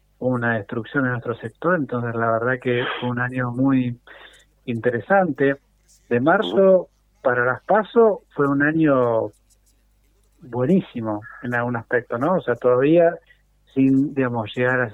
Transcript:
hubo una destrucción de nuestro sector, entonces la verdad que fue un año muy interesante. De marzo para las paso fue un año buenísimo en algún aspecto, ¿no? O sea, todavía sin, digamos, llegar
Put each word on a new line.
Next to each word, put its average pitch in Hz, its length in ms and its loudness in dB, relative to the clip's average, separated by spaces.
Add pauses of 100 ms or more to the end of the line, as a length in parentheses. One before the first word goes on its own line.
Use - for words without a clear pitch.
(180)
hubo 127 160 -2
una 117 220 -2
destrucción 117 480 -4
de 127 60 -2
nuestro 120 260 -6
sector, 165 400 -4
entonces 120 380 -6
la 113 180 -2
verdad 120 280 -2
que 120 240 -2 (140)
fue 123 100 -6
un 120 120 -4
año 127 320 -4
muy 127 460 0 (680)
interesante. 131 880 0 (520)
De 120 120 0
marzo 185 680 2 (340)
para 123 220 0
las 123 180 -4
paso 208 600 2 (120)
fue 143 140 0
un 139 140 0
año 131 680 0 (1120)
buenísimo 123 800 -2 (220)
en 123 120 -6
algún 120 220 -2
aspecto, 117 420 -4
¿no? 160 160 0
O 170 60 0
sea, 120 160 -4
todavía 151 580 4 (580)
sin, 135 400 2
digamos, 120 420 -4
llegar 123 400 0